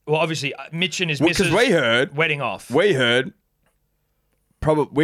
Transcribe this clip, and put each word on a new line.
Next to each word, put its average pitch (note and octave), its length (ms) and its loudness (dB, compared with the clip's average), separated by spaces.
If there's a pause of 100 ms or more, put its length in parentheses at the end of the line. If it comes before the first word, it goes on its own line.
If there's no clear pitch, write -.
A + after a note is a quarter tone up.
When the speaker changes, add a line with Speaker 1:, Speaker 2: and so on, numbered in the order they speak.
Speaker 1:
Well, D3+ 140 0
obviously, D#3 340 -4
uh, C3+ 160 -16
Mitch E3+ 300 -4
and F3 100 -4
his C#3+ 100 -4
Speaker 2:
Well, D#3 100 2
'cause E3+ 100 -2
Speaker 1:
missus F3 140 2
Speaker 2:
we A#3+ 160 2
heard C3+ 440 2
Speaker 1:
wedding D3+ 280 -2
off. G#2 280 -6
Speaker 2:
We F3 220 2
heard, C3 400 2 (1300)
probably, D3+ 280 0 (160)